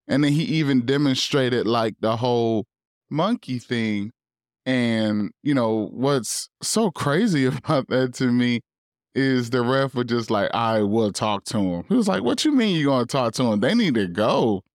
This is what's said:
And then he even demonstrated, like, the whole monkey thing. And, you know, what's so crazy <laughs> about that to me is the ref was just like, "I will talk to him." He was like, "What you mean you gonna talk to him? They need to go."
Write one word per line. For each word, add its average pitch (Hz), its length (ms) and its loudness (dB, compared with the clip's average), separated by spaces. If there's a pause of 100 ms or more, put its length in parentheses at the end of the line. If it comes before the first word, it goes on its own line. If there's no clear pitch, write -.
And 143 160 2
then 143 80 2
he 156 100 2
even 139 420 0
demonstrated, 131 840 0
like, 113 340 0
the 113 160 0
whole 117 500 0 (440)
monkey 160 480 -2
thing. 110 540 -4 (540)
And, 110 640 0 (120)
you 143 120 0
know, 110 380 0
what's 135 560 -2 (140)
so 214 280 0
crazy 147 560 0
<laughs> - 0 -
about 131 420 -2
that 127 260 0
to 127 180 0
me 123 280 0 (540)
is 127 360 0
the 123 120 0
ref 135 320 0
was 123 120 -2
just 117 240 -2
like, 101 240 2
"I 113 280 2
will 104 300 0
talk 107 340 -2
to 113 120 -4
him." 92 300 -2
He 202 60 0
was 220 140 2
like, 190 160 0
"What 262 200 -2
you 302 80 2
mean 220 240 2
you 147 100 0
gonna 131 200 2
talk 123 280 -2
to 131 100 0
him? 107 160 2
They 143 140 2
need 196 200 2
to 101 140 0
go." 104 560 0 (100)